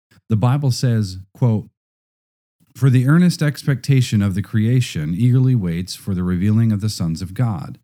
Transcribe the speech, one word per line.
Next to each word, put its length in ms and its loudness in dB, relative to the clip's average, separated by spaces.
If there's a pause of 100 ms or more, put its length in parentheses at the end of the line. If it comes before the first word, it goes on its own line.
(300)
The 60 0
Bible 360 0
says, 480 -2 (160)
quote, 340 0 (1080)
"For 140 2
the 180 4
earnest 360 4
expectation 800 0
of 100 0
the 80 -2
creation 720 -2
eagerly 400 2
waits 400 -2
for 220 -6
the 80 -2
revealing 480 0
of 100 -2
the 80 -4
sons 320 -4
of 140 -12
God. 480 -6